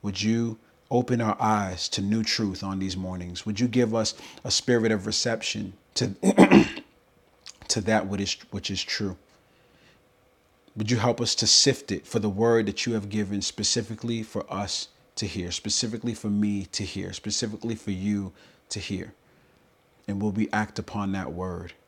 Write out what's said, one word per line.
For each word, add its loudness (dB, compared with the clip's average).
Would -6
you 0
open 2
our 2
eyes 0
to -2
new 0
truth -2
on -4
these -2
mornings? -8
Would -4
you 2
give 2
us 0
a -4
spirit 4
of 0
reception -2
to, 0
<clears throat> 8
to 0
that 2
which -4
is, -2
which -6
is -4
true? -4
Would -2
you 4
help 2
us 0
to 0
sift 4
it -6
for 0
the 2
word 4
that -4
you -2
have -4
given -2
specifically -4
for -6
us -6
to -4
hear, -4
specifically -2
for -4
me 0
to -6
hear, -6
specifically -4
for -6
you -2
to -6
hear? -8
And -4
will 2
we 0
act -2
upon -4
that -4
word -8